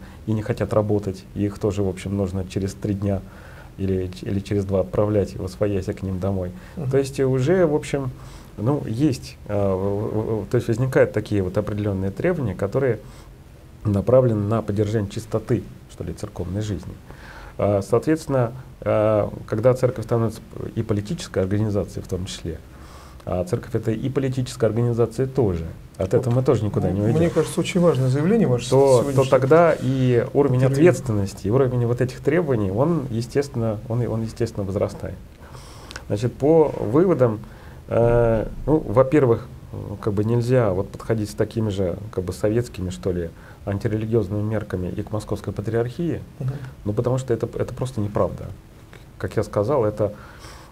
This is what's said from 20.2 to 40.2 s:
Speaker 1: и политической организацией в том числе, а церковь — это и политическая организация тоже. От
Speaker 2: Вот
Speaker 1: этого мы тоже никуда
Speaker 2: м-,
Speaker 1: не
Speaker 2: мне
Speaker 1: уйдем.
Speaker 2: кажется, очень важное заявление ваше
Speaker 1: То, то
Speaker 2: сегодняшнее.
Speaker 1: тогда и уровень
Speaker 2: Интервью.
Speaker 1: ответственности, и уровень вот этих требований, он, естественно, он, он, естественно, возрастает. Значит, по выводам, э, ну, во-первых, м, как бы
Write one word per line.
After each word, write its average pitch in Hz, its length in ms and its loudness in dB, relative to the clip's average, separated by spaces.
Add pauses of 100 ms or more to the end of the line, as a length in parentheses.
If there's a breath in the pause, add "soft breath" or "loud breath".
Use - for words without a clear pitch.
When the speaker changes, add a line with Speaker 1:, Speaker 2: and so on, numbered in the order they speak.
Speaker 1:
и - 80 0
политической 104 560 -4
организацией 98 680 0
в - 40 -14
том 92 180 -4
числе, - 320 -8 (680 loud breath)
а 90 200 -2
церковь — - 300 -4
это 110 180 -2
и 113 180 -2
политическая 131 560 -2
организация 117 600 2
тоже. 120 400 0 (300)
От 95 160 -2
Speaker 2:
Вот - 80 6
Speaker 1:
этого 117 140 2
мы 127 80 4
тоже 123 220 2
никуда 98 260 0
Speaker 2:
м-, 90 40 0
Speaker 1:
не 98 60 0
Speaker 2:
мне 107 140 4
Speaker 1:
уйдем. 165 160 4
Speaker 2:
кажется, 165 300 0
очень 175 200 0
важное 135 280 4
заявление 160 400 4
ваше 120 220 0
Speaker 1:
То, 135 280 8
то 113 40 6
Speaker 2:
сегодняшнее. 135 280 2
Speaker 1:
тогда 147 500 6
и 127 540 4
уровень 135 220 4
Speaker 2:
Интервью. 131 200 4 (140)
Speaker 1:
ответственности, 101 560 0
и 98 40 2
уровень 123 360 2
вот 123 140 0
этих 123 200 -2
требований, 139 500 2
он, 139 400 2
естественно, 117 680 -2 (100)
он, 117 180 0
он, 110 160 -2
естественно, 110 420 -4
возрастает. 95 500 -4 (920 loud breath)
Значит, 113 260 0
по 156 340 6 (120)
выводам, 123 600 4 (480 loud breath)
э, 117 580 4 (200)
ну, 151 120 4
во-первых, 131 680 4 (260)
м, 101 260 -8
как 107 160 -2
бы 104 100 2